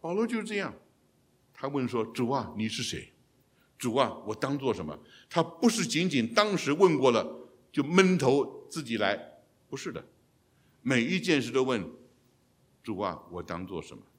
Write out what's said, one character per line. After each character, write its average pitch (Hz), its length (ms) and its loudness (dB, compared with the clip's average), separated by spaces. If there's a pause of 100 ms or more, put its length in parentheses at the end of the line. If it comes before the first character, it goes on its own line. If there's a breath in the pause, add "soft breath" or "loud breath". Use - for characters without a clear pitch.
保 165 120 -6
罗 214 140 0
就 240 100 -4
是 220 80 -4
这 214 120 -6
样， 180 180 -4 (800)
他 - 140 -6
问 139 180 0
说 113 260 0
：“主 120 180 0
啊， 117 280 -2
你 110 100 -2
是 - 140 -6
谁 - 300 -10 (680 soft breath)
？”“主 117 160 -4
啊， 127 180 2 (140)
我 107 80 -4
当 139 240 -4
做 131 160 0
什 87 100 -6
么？” 76 140 -10 (320 loud breath)
他 170 100 2
不 170 280 2
是 214 180 2
仅 160 240 0
仅 117 240 0
当 208 240 4
时 139 140 0
问 165 260 6
过 127 140 6
了 - 360 -2 (220)
就 - 140 -4
闷 185 340 4
头 139 500 2
自 156 140 -10
己 117 140 -6
来， 104 200 2 (520)
不 - 80 -10
是 160 160 -10
的， - 120 -12 (800 soft breath)
每 123 220 2
一 165 160 -2
件 156 200 2
事 120 120 -6
都 131 100 2
问 117 260 -2 (960)
：“主 104 160 -8
啊， 92 320 -4
我 87 100 -12
当 87 240 -8
做 87 160 -10
什 - 160 -16
么？” - 60 -20 (160)